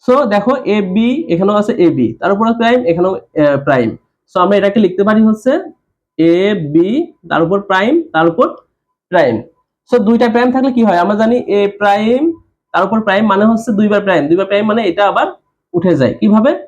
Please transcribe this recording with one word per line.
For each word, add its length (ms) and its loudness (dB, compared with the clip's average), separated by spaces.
So 80 2
দেখো 200 0
এ 20 0
বি 140 0
এখানেও 280 0
আছে 120 -2
এ 20 6
বি, 100 0
তার 140 -2
উপর 120 -2
প্রাইম, 200 2
এখানেও, 220 0
আহ, 220 2
প্রাইম। 260 0
So 80 -
আমরা 140 2
এটাকে 280 0
লিখতে 180 0
পারি 240 2
হচ্ছে 240 0
এ 160 4
বি, 140 2
তার 140 0
উপর 140 -2
প্রাইম, 240 0
তার 200 2
উপর 160 0
প্রাইম। 240 2
So 60 -2
দুইটা 260 2
প্রাইম 180 0
থাকলে 260 0
কি 100 2
হয়? 160 0
আমরা 180 -2
জানি 160 0
এ 40 2
প্রাইম, 420 0
তার 140 0
উপর 100 -2
প্রাইম 240 0
মানে 200 2
হচ্ছে 180 -4
দুইবার 260 2
প্রাইম, 240 0
দুইবার 200 0
প্রাইম 220 0
মানে 180 0
এটা 220 0
আবার 160 0
উঠে 260 0
যায়। 200 2
কিভাবে? 320 2